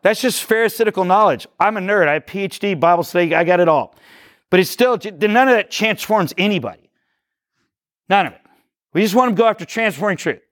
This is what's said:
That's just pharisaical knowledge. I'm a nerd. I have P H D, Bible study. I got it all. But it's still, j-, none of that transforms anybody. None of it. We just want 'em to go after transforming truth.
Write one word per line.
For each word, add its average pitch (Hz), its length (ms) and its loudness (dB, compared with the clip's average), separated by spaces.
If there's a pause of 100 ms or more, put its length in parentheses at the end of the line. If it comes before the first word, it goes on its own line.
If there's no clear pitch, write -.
That's 214 200 0
just 247 220 -2
pharisaical 220 600 0
knowledge. 185 420 2 (140)
I'm 208 180 0
a - 20 -6
nerd. 185 280 0
I 147 60 2
have 156 120 -4
P 190 160 -10
H 190 180 -8
D, 202 140 -2
Bible 170 300 2
study. 170 320 0
I 165 80 2
got 175 160 2
it 175 80 4
all. 147 280 0 (540)
But 180 100 4
it's 185 100 0
still, 247 280 0
j-, 208 140 -12
none 208 360 2
of 254 80 4
that 208 160 -2
transforms 214 680 -2
anybody. 180 520 -4 (1200)
None 185 180 2
of - 60 -12
it. - 80 -20 (520)
We 165 80 2
just 208 140 0
want 247 140 4
'em 214 60 -2
to 185 60 2
go 233 60 6
after 202 180 -2
transforming 196 520 -4
truth. 131 240 -6 (100)